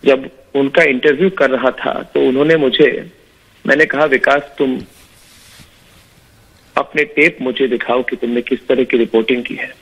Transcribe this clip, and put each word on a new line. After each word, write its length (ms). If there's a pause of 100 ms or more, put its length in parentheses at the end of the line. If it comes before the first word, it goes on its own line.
जब 260 (240)
उनका 280
interview 460
कर 200
रहा 220
था 320
तो 240
उन्होंने 280
मुझे, 560 (560)
मैंने 180
कहा, 200
"विकास, 520
तुम 240 (2000)
अपने 260
tape 380
मुझे 260
दिखाओ 360
कि 120
तुमने 260
किस 260
तरह 160
की 140
reporting 460
की 120
है।" 260